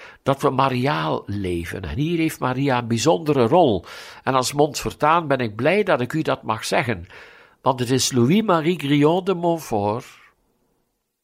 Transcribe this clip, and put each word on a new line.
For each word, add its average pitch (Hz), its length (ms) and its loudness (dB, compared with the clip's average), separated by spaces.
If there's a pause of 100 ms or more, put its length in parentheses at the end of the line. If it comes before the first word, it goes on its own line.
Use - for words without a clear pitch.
(240)
dat 135 180 0
we 147 80 2
mariaal 135 760 -2
leven. 95 560 -6
En 80 160 -8
hier 160 200 -2
heeft 160 220 -2
Maria 131 380 0
een 120 100 -4
bijzondere 135 600 2
rol. 127 380 4 (380)
En 127 100 -2
als 127 200 0
Montfortaan 147 760 0
ben 139 120 0
ik 110 160 -4
blij 160 280 2
dat 160 180 2
ik 120 120 -6
u 160 80 -2
dat 135 220 -4
mag 110 220 -4
zeggen, 110 420 -2 (540)
want 131 180 0
het 127 100 -2
is 131 220 0
Louis-Marie 165 680 2
Grillon 147 460 2
de 196 80 0
Montfort, 127 720 -2 (1200)